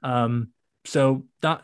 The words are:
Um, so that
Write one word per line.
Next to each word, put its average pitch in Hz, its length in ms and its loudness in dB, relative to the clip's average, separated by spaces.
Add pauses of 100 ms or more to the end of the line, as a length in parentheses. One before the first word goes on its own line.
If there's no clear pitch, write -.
Um, 120 480 -2 (360)
so 135 400 0 (160)
that 156 220 -2